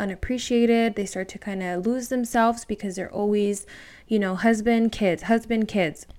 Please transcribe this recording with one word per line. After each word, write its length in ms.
unappreciated. 960
They 80
start 240
to 100
kinda 400
lose 300
themselves 560
because 320
they're 160
always, 540
you 100
know, 160
husband, 560
kids, 340
husband, 440
kids. 380